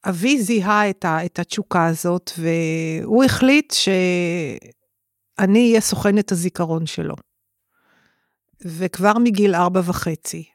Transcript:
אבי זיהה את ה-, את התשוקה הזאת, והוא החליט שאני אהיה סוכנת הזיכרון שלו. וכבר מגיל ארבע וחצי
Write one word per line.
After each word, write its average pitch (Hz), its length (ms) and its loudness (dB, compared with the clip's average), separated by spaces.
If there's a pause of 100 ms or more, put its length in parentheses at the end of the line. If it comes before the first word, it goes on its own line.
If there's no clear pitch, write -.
אבי 220 340 0
זיהה 208 480 0
את 190 140 -8
ה-, 160 200 -2
את - 140 -8
התשוקה 175 480 -2
הזאת, 175 520 -2
והוא 165 840 0
החליט 269 480 2
שאני 175 880 -2 (1080)
אהיה 220 100 4
סוכנת 202 520 0
הזיכרון 165 540 -4
שלו. 160 280 -8 (1500)
וכבר 185 540 0
מגיל 208 360 2
ארבע 180 300 2
וחצי 165 600 -6 (100)